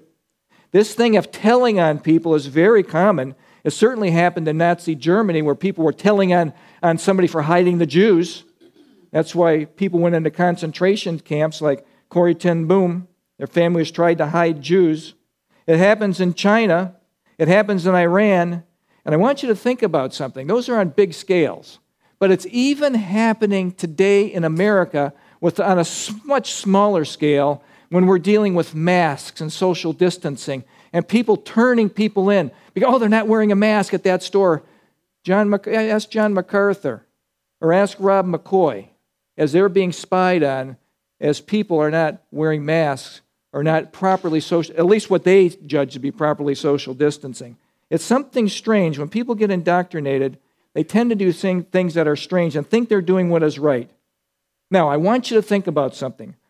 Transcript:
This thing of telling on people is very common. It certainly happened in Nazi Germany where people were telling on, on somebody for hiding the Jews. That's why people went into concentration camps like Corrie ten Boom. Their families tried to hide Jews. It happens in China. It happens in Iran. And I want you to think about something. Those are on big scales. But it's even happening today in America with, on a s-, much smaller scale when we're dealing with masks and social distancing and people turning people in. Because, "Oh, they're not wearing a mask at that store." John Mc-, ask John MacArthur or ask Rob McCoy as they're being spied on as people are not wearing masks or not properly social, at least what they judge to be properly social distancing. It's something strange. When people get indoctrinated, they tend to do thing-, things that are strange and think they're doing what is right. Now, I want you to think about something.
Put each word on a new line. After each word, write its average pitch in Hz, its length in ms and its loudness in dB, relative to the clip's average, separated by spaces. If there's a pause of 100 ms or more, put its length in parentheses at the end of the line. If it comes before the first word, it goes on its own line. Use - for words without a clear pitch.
(720)
This 214 220 2
thing 233 220 2
of 175 160 0
telling 233 480 2
on 156 200 0
people 165 360 2
is 143 120 -2
very 180 360 4
common. 156 520 0 (280)
It 151 80 -2
certainly 220 400 0
happened 170 360 0
in 156 100 -2
Nazi 170 380 0
Germany 165 460 0
where 147 140 0
people 185 300 -4
were 147 80 0
telling 196 400 2
on, 170 200 0 (280)
on 165 160 2
somebody 185 300 2
for 160 140 -2
hiding 175 360 2
the 170 80 0
Jews. 180 580 2 (680)
That's 156 240 -4
why 160 300 2
people 180 340 -4
went 170 160 2
into 160 160 0
concentration 175 880 -2
camps 151 420 -4
like 147 240 -2 (240)
Corrie 175 260 2
ten 170 300 -2
Boom. 180 420 0 (300)
Their 139 100 -10
families 170 440 0
tried 170 260 0
to 156 100 -2
hide 165 340 0
Jews. 160 520 0 (540)
It 160 100 4
happens 202 420 2
in 180 140 0
China. 196 640 0 (420)
It 160 100 0
happens 196 380 2
in 185 80 2
Iran. 175 720 2 (420)
And 151 80 -2
I 151 40 2
want 269 260 0
you 254 60 -2
to 220 60 2
think 240 280 -4
about 156 300 -2
something. 135 340 -10
Those 240 220 -2
are 233 100 0
on 180 100 0
big 175 240 0
scales. 151 640 -4 (400)
But 196 120 4
it's 180 180 0
even 277 460 0
happening 208 760 0
today 190 540 0
in 185 180 -6
America 160 720 0 (260)
with, 170 200 -2
on 190 180 2
a 175 40 2
s-, - 300 -6 (140)
much 277 280 -2
smaller 196 520 0
scale 143 580 -2 (260)
when 180 160 2
we're 185 140 4
dealing 208 360 2
with 160 200 -4
masks 165 640 -2
and 156 140 -10
social 175 400 -2
distancing 139 720 -4 (280)
and 170 160 -2
people 214 300 0
turning 233 520 0
people 202 400 -2
in. 185 200 2 (240)
Because, 247 200 2
"Oh, 262 40 4
they're 233 100 0
not 220 200 2
wearing 214 240 2
a 202 40 2
mask 208 380 0
at 185 100 -4
that 185 200 0
store." 185 400 0 (600)
John 202 260 0
Mc-, 202 180 -2
ask 220 420 -2
John 214 240 0
MacArthur 190 720 -2 (560)
or 160 100 2
ask 196 280 2
Rob 196 260 2
McCoy 165 640 -2 (500)
as 151 140 0
they're 185 180 4
being 180 240 0
spied 180 500 0
on 131 320 -4 (460)
as 147 180 0
people 208 400 -2
are 151 120 0
not 160 300 -2 (100)
wearing 151 340 -2
masks 151 560 -4 (320)
or 143 100 -4
not 156 300 -2
properly 185 460 -2
social, 165 360 -4
at 175 100 0
least 208 240 2
what 185 140 0
they 185 260 6
judge 143 440 -4
to 139 60 -12
be 127 120 -6
properly 147 440 -2
social 143 380 -2
distancing. 135 640 -6 (320)
It's - 140 -2
something 240 460 0
strange. 180 500 -2
When 147 80 -8
people 233 260 -4
get 208 160 -2
indoctrinated, 160 880 -2 (360)
they 160 100 -2
tend 226 260 0
to 233 60 0
do 190 160 0
thing-, 180 320 -2
things 180 300 -2
that 160 140 0
are 147 100 0
strange 170 380 -2
and 147 120 -6
think 233 220 0
they're 202 120 0
doing 185 280 0
what 165 140 0
is 151 140 0
right. 139 320 0 (800)
Now, 175 200 2
I 143 80 0
want 220 340 -2
you 226 60 2
to 214 40 2
think 202 240 -2
about 143 300 -2
something. - 400 -14 (140)